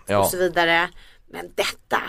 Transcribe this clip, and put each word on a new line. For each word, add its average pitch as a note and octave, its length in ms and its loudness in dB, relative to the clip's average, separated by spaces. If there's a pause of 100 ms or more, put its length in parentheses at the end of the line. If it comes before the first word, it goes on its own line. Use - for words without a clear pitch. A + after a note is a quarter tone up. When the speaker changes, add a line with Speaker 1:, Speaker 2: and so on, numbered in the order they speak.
Speaker 1:
Ja. G3+ 120 2
Speaker 2:
och G3 60 4
så F#3 120 -2
vidare. F3 520 2 (420)
Men - 140 -12 (100)
detta - 540 -4